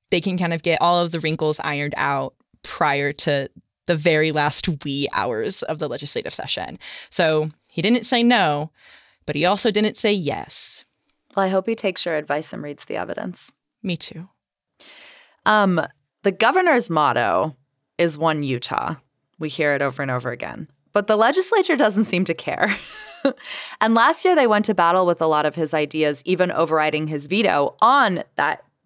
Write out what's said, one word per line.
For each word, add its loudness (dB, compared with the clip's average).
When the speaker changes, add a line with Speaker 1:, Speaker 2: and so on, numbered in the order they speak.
Speaker 1:
they 2
can -2
kind -2
of -4
get 2
all 4
of -2
the -4
wrinkles -2
ironed -4
out -2
prior 0
to -4
the 0
very 2
last -2
wee -2
hours -4
of -6
the -4
legislative -8
session. -8
So 2
he -6
didn't 2
say 2
no, 2
but -4
he 0
also 2
didn't 0
say 2
yes. -6
Speaker 2:
Well, 2
I 0
hope 0
he -2
takes -4
your -2
advice -4
and -8
reads -14
the -8
evidence. -10
Speaker 1:
Me -4
too. -12
Speaker 2:
Um, 4
the 2
governor's 2
motto 2
is 0
One 0
Utah. -4
We -6
hear 0
it -2
over -4
and -4
over -4
again. -10
But 0
the 2
legislature 2
doesn't 2
seem 0
to -2
care. -2
<laughs> -18
And 4
last 4
year 4
they 6
went 2
to 0
battle 4
with 2
a 2
lot 2
of 0
his -4
ideas, 0
even 0
overriding 0
his -6
veto 2
on 4
that -2